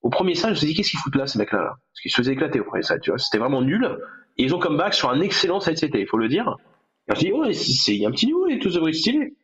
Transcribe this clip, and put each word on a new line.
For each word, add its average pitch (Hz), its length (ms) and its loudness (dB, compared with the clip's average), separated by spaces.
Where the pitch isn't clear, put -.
Au 120 80 2
premier 180 240 0
set, 185 120 0
je 226 40 2
me 202 60 2
suis 147 100 0
dit, 156 80 0
qu'est-ce 202 160 0
qu'ils - 100 -6
foutent 139 160 -4
là, 135 100 0
ces 135 120 -4
mecs-là, 104 200 0
là ? 78 100 0
Parce - 340 -14
qu'ils - 80 -8
se - 60 0
faisaient 123 160 2
éclater 135 280 0
au 98 40 -2
premier - 180 -4
set, - 180 0
tu - 100 -4
vois. - 80 0
C'était - 200 -2
vraiment 131 240 2
nul. 180 260 2
Et 123 60 4
ils 139 100 2
ont 175 40 -2
come 156 180 0
back 196 160 0
sur 135 180 2
un 135 100 2
excellent 190 400 0
set 165 180 -2
C 156 100 0
T, 117 120 0
il 98 60 0
faut 110 120 0
le 113 100 2
dire. 196 280 0
Et - 40 2
on - 20 4
se 98 60 -2
dit, 185 120 2
ouais, 262 200 2
c'est, - 200 -2
c'est, 117 220 2
il 104 80 0
y 104 40 2
a - 20 2
un 120 40 0
petit 220 140 0
niveau, 359 200 2
Into 254 240 0
the 170 100 0
Breach, 160 160 0
stylé. 262 480 0